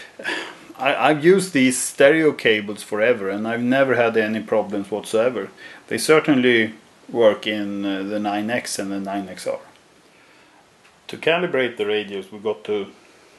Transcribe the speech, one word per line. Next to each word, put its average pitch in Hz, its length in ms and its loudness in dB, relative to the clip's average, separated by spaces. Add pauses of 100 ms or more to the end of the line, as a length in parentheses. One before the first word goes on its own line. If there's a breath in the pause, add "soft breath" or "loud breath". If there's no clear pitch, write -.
(760 loud breath)
I, 135 180 0
I've 143 280 2
used 180 300 4
these 131 240 2
stereo 151 540 4
cables 107 500 0
forever 107 480 0
and 104 180 -4
I've 117 140 -4
never 127 340 2
had 117 200 2
any 110 240 0
problems 101 500 -4
whatsoever. 110 600 -2 (380 loud breath)
They 113 100 -4
certainly 127 760 4 (360)
work 110 360 2
in, 101 400 -4
uh, 98 180 -4
the 104 160 -6
nine 104 300 -4
X - 300 -6
and 98 120 -6
the 98 80 -6
nine 98 280 -6
X - 180 -14
R. - 140 -6 (1500 soft breath)
To - 80 -12
calibrate 143 580 0
the 107 100 -4
radios, 101 460 -4
we 107 80 -16
got 107 240 -4
to 104 240 -4 (520 soft breath)